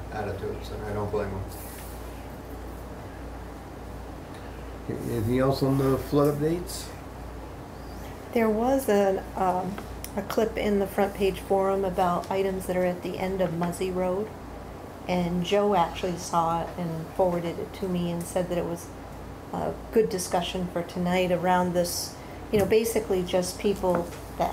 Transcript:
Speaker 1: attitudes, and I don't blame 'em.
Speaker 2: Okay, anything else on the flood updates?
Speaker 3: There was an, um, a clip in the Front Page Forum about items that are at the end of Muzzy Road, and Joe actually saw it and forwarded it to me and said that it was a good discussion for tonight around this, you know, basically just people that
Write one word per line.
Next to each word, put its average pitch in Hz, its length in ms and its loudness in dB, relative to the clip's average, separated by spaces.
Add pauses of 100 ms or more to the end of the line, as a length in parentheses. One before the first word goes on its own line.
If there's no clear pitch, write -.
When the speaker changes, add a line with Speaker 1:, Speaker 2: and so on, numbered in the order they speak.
(180)
Speaker 1:
attitudes, 101 520 -4
and 104 160 -8
I 104 80 -4
don't 104 160 -2
blame 101 200 0
'em. 95 140 -4 (3500)
Speaker 2:
Okay, 123 240 -4
anything 117 260 2
else 135 240 4
on 135 140 4
the 135 200 4
flood 143 420 4
updates? 165 440 0 (1500)
Speaker 3:
There 226 160 4
was 247 400 4
an, 202 320 6 (140)
um, 185 380 2 (420)
a 202 60 0
clip 220 360 2
in 208 220 4
the 196 80 2
Front 196 260 2
Page 190 260 2
Forum 196 460 4
about 180 440 2
items 196 380 0
that 180 80 0
are 180 100 4
at 180 160 0
the 180 160 -4
end 185 240 0
of 165 160 2
Muzzy 175 340 0
Road, 185 360 0 (800)
and 175 360 2
Joe 202 320 4
actually 170 420 2
saw 165 440 2
it 160 60 -4 (100)
and 165 280 -4 (100)
forwarded 175 440 2
it - 160 -6
to 196 120 -4
me 175 240 0
and 170 120 -2
said 180 260 -2
that 175 80 0
it 170 80 2
was 170 220 -6 (680)
a 160 200 0 (180)
good 208 180 6
discussion 180 640 0
for 175 80 0
tonight 180 500 2
around 180 420 4
this, - 420 0 (360)
you 214 80 4
know, 190 60 6
basically 214 580 4
just 180 360 0
people 180 480 2 (300)
that 175 160 2